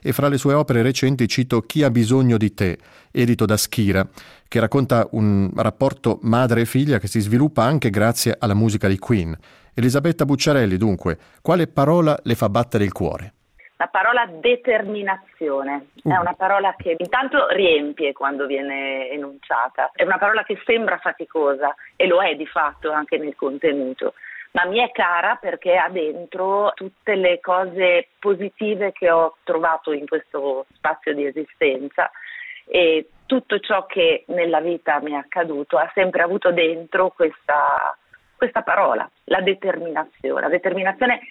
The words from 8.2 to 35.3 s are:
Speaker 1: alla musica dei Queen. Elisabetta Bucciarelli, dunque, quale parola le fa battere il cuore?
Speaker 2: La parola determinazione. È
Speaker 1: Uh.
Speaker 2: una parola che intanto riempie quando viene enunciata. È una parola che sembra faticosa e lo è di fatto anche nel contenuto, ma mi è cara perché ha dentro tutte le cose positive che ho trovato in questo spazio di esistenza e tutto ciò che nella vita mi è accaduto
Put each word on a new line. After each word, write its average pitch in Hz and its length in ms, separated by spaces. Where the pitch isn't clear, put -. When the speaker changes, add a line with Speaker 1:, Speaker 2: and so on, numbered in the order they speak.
Speaker 1:
alla 107 180
musica 104 320
dei 98 120
Queen. 85 360
Elisabetta 143 520
Bucciarelli, 135 500
dunque, 92 420
quale 170 260
parola 151 560
le 117 120
fa 110 140
battere 113 340
il 98 80
cuore? - 420
Speaker 2:
La 170 100
parola 233 400
determinazione. 143 920
È - 60
Speaker 1:
Uh. 180 120
Speaker 2:
una 175 160
parola 190 400
che 170 220
intanto 254 500
riempie 147 640
quando 139 320
viene 135 640
enunciata. 139 840
È - 100
una 180 140
parola 202 260
che 208 220
sembra 226 320
faticosa 147 760
e 175 100
lo 180 160
è 170 140
di 147 100
fatto 151 460
anche 151 260
nel 151 180
contenuto, 139 800
ma 180 140
mi 190 140
è 240 120
cara 180 500
perché 175 360
ha 170 120
dentro 185 880
tutte 190 400
le 180 260
cose 180 680
positive 202 720
che 185 180
ho 165 340
trovato 160 500
in 143 120
questo 139 600
spazio 156 400
di 143 100
esistenza 143 840
e 160 400
tutto 247 340
ciò 196 260
che 165 420
nella 170 340
vita 160 400
mi 147 100
è 147 40
accaduto 147 600